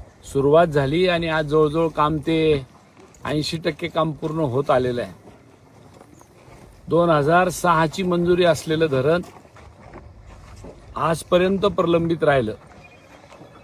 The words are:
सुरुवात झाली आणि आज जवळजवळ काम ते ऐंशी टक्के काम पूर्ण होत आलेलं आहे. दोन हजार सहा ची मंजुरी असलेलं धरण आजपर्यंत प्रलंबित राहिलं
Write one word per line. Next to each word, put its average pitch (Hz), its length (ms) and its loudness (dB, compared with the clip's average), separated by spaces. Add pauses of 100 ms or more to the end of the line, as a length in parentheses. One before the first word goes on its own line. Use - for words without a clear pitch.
(320)
सुरुवात 143 340 4
झाली 151 420 0
आणि 170 200 -2
आज 156 160 -2
जवळजवळ 156 440 0
काम 156 280 0
ते 156 500 0 (580)
ऐंशी 147 320 -6
टक्के 165 320 -6
काम 160 240 -2
पूर्ण 156 260 -8
होत 143 320 -2
आलेलं 123 320 0
आहे. 95 100 -12 (1800)
दोन 170 220 2
हजार 160 380 2
सहा 165 380 0
ची 185 160 -6
मंजुरी 175 420 0
असलेलं 160 420 0
धरण 143 340 0 (1800)
आजपर्यंत 175 640 0
प्रलंबित 170 680 0
राहिलं 127 300 2 (1080)